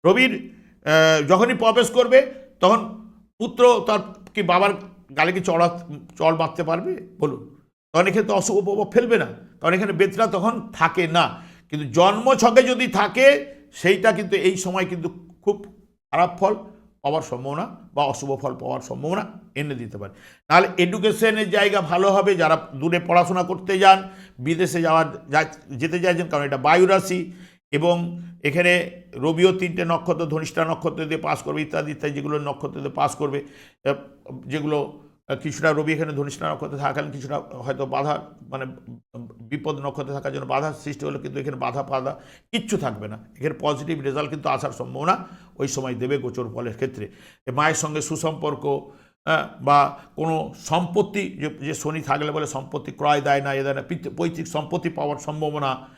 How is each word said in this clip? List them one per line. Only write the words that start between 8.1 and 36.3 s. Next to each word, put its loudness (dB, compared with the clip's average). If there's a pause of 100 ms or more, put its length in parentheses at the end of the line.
অশুভ 2
প্রভাব -2
ফেলবে 4
না, 0 (340)
কারণ 2
এখানে 0
বেদরা 2
তখন -2
থাকে 0
না। 2 (280)
কিন্তু -6
জন্ম 6
ছকে 6
যদি 2
থাকে, 4 (460)
সেইটা 2
কিন্তু -2
এই 2
সময় -4
কিন্তু -6 (340)
খুব 0 (540)
খারাপ 2
ফল 2 (480)
পাওয়ার 0
সম্ভাবনা -8 (180)
বা 2
অশুভ -4 (120)
ফল -4
পাওয়ার -8
সম্ভাবনা -6 (300)
এনে -6
দিতে -12
পারে। -14 (360)
তাহলে 6
এডুকেশনের 2
জায়গা 2
ভালো 2
হবে, 4
যারা 4 (180)
দূরে -2
পড়াশোনা 4
করতে -2
যান, 8 (300)
বিদেশে 0
যাওয়ার, 4 (240)
যা-, 0 (120)
যেতে -2
চাইছেন, 0
কারণ -2
এটা -2
বায়ু 6
রাশি 2 (400)
এবং 0 (220)
এখানে 2 (240)
রবিও 4
তিনটে -2
নক্ষত্র, -2
ধনিষ্ঠা -2
নক্ষত্র -4
দিয়ে -4
পাস -4
করবে -4
ইত্যাদি -4
ইত্যাদি, -6
যেগুলো -4
নক্ষত্র -8
দিয়ে -8
পাস -2
করবে, -4
আহ, -6 (520)
যেগুলো, -2 (500)
আহ, -4
কিছুটা -2
রবি 0
এখানে -4
ধনিষ্ঠা -4